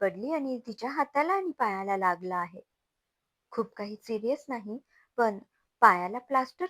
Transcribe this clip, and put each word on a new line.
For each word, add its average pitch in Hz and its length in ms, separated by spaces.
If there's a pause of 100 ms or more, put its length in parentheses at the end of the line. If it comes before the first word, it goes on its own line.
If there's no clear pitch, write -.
पडली 196 320
आणि 269 340
तिच्या 233 240
हाताला 285 420
आणि 381 260
पायाला 196 380
लागलं 180 380
आहे. 175 260 (920)
खूप 226 220
काही 208 240
सिरियस 226 500
नाही, 233 300 (400)
पण 220 200 (440)
पायाला 190 380
प्लास्टर 262 500